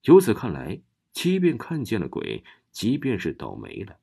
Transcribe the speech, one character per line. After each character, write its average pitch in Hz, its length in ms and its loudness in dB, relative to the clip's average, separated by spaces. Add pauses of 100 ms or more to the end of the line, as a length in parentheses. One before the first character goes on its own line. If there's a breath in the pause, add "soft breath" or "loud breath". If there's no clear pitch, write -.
由 180 180 10
此 127 120 0
看 101 200 -4
来， 69 300 -10 (300)
即 185 280 0
便 160 180 2
看 151 240 -6
见 104 180 -4
了 71 60 -4
鬼， - 380 -8 (260 soft breath)
即 120 260 -2
便 135 220 -4
是 85 140 -4
倒 50 240 -12
霉 - 260 -14
了 - 200 -16